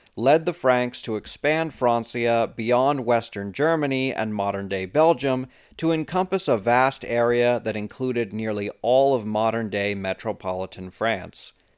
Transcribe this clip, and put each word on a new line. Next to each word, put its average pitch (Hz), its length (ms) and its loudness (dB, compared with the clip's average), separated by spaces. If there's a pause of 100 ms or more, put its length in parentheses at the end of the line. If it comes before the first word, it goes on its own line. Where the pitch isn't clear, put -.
(160)
led 143 300 4
the 170 80 -2
Franks 123 480 0
to 110 160 -4
expand 156 560 -2
Francia 117 800 0
beyond 123 520 2
western 117 460 0
Germany 139 600 0
and 110 200 -4
modern-day 98 520 -2
Belgium 131 600 2 (300)
to 165 140 0
encompass 180 560 -2
a 127 100 4
vast 123 460 2
area 120 600 2
that 107 140 -4
included 117 540 -4
nearly 107 380 -4 (120)
all 135 320 4
of 113 120 -2
modern-day 107 680 0
metropolitan 92 960 -6
France. 104 640 -6 (260)